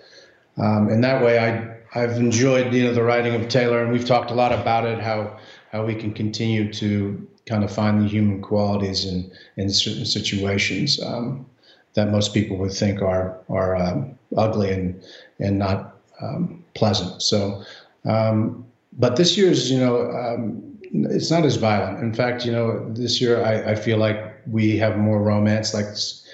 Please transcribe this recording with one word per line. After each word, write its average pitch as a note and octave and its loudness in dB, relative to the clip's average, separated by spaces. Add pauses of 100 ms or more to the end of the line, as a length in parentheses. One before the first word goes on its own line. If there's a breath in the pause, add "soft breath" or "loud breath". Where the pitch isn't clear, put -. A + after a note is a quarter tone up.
(580 loud breath)
um, G#2+ 2
in A2+ 4
that C3 4
way, A#2 6
I, A2+ -4
I've A#2 0
enjoyed, A#2+ 2
you B2 2
know, A#2+ 2
the A#2+ 2
writing A#2+ 2
of A2 -2
Taylor, A#2+ 2
and A#2 0
we've A#2+ 0
talked A#2+ 2
a A2+ -4
lot B2 2
about A2+ 0
it, A#2 -2
how, G#2+ -4 (320 loud breath)
how A2 -4
we A2+ -2
can G#2+ -6
continue G#2+ -2
to G#2 -2 (200)
kind G#2 0
of G2 -4
find G#2+ 2
the G#2 4
human G#2 2
qualities G2+ 0
in, F2+ -6 (260 loud breath)
in G2 -2
certain A2 -2
situations, G2 -2
um, A#2+ -6 (520 soft breath)
that G#2 2
most G#2 0
people G2 0
would G2 -4
think G2+ 0
are, F#2 -2 (100)
are, F#2 0
um, F2+ -4 (180)
ugly G#2+ 2
and, F2+ -4 (360 loud breath)
and G2 0
not, G2 -2 (260)
um, D#3+ -6 (120)
pleasant. G2 -2
So, G2+ -2 (420 loud breath)
um, A2 0 (280)
but B2 2
this F3 4
year's, C#3+ 4
you C3 2
know, A#2+ 2
um, A#2+ -6 (140)
it's C#3+ 0
not E3 4
as B2+ 2
violent. G#2 0
In A2+ -2
fact, B2 -2
you A#2+ -2
know, A2+ -2
this A#2 -2
year A#2 2
I, A2 0
I G#2+ 2
feel A2 0
like G#2+ 2 (280)
we A2 2
have G#2+ 2
more G#2+ 2
romance. G#2+ 2
Like, G#2 -2
s-, - -8